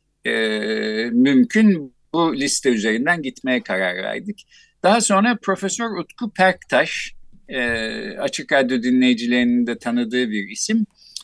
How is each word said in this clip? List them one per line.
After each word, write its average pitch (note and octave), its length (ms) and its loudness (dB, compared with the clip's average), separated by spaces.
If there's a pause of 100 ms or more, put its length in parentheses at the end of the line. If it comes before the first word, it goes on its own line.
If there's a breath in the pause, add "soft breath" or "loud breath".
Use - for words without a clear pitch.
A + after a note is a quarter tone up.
(240)
e, A#2 60 -2 (800)
mümkün. A#3 840 4 (200)
Bu D#3+ 220 2
liste C3+ 340 0
üzerinden A#2+ 520 0
gitmeye B2+ 420 -4
karar F#2 320 -2
verdik. E3 520 -8 (360 soft breath)
Daha G#3+ 180 4
sonra G#3 400 2
Profesör G3 560 -4
Utku G#3 360 -10
Perktaş, F3+ 800 0 (360)
e, C3 100 -6 (580)
Açık - 340 -6
Radyo C3 320 2
dinleyicilerinin B2 840 2
de A#2 100 -4
tanıdığı A#2+ 520 -2
bir G2+ 200 -6
isim. G#3+ 360 -2 (380 loud breath)